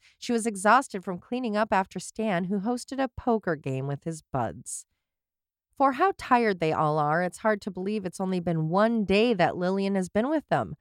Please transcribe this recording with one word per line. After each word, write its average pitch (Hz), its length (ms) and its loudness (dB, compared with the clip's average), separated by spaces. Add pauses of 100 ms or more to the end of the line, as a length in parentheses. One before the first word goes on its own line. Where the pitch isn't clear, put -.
(180)
She - 160 -4
was 226 140 0
exhausted 208 560 2
from 175 160 -6
cleaning 240 360 -4
up 214 160 0
after 190 280 0
Stan, 190 460 -2
who 190 160 -2
hosted 247 380 -4
a 262 160 -2
poker 208 400 0
game 135 300 -4
with 139 200 -6
his 165 180 -8
buds. 113 640 -6 (920)
For 277 160 4
how 370 240 2
tired 226 420 2
they 160 140 2
all 151 240 2
are, 151 240 2
it's 180 180 -4
hard 214 220 0
to 208 100 -6
believe 190 340 -6
it's 175 140 -8
only 185 200 -2
been 165 300 0
one 214 360 2
day 214 300 4
that 170 200 2
Lillian 196 380 0
has 185 160 0
been 226 200 0
with 302 200 -2
them. 123 320 0